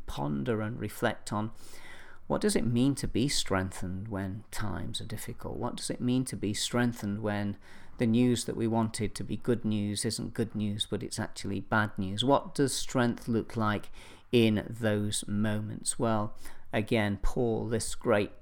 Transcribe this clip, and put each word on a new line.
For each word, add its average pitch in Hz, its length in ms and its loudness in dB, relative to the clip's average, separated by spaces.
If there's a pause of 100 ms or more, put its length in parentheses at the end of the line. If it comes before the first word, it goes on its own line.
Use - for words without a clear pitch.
ponder 139 560 -2
and 110 180 -4
reflect 107 520 -2
on, 107 180 -2 (760)
what 139 120 0
does 208 160 2
it 147 80 2
mean 120 300 4
to - 140 -4
be 123 200 2
strengthened 95 800 -2
when 98 420 -6
times 92 520 -2
are - 40 -6
difficult? - 520 -8
What 120 180 -2
does - 140 -4
it - 100 -6
mean 127 260 2
to - 100 -6
be 98 180 -2
strengthened 117 680 0
when 104 380 -2 (400)
the 123 80 2
news 120 400 4
that - 100 -4
we 113 100 0
wanted 113 480 0
to 101 100 -6
be 104 120 -2
good 110 280 2
news 104 400 0
isn't 104 300 -4
good 113 200 -2
news, 104 340 0
but 101 140 -2
it's - 180 -4
actually 101 400 -4
bad 107 380 2
news. 101 260 0
What 139 300 4
does 139 200 2
strength - 540 0
look 113 280 0
like 107 340 0 (420)
in 110 360 6
those 107 580 0
moments? 104 720 0
Well, 110 360 2 (380)
again, 104 500 2
Paul, 113 460 2
this 113 260 0
great 107 480 4